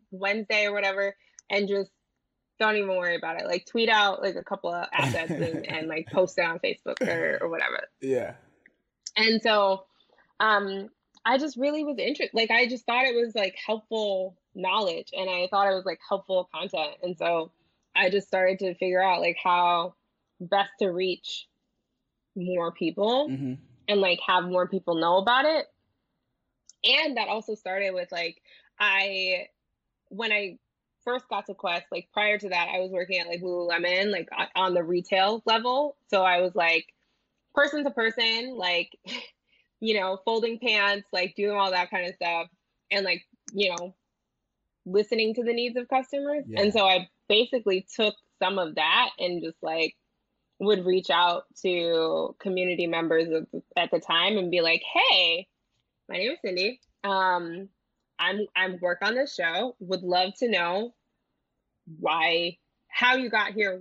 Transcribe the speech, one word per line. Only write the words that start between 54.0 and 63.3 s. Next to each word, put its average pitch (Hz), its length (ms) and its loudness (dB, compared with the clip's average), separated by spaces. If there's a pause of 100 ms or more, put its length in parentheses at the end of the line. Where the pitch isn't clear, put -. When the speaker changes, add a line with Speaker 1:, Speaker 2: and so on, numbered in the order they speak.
Speaker 1:
and 180 140 -2
be 175 80 2
like, 165 220 2 (120)
"Hey, 185 540 2 (600)
my 185 80 -6
name 214 140 -2
is 349 120 -8
Cindy. 196 380 -4 (240)
Um, 185 640 0 (500)
I'm, 190 340 -2
I'm 185 280 -2
work 175 200 -2
on 214 140 0
this 277 180 -2
show. 185 460 -2
Would 185 240 -4
love 180 360 0
to 240 100 0
know 190 440 0 (1080)
why, 170 580 0 (320)
how 254 260 4
you 254 140 -2
got 208 240 0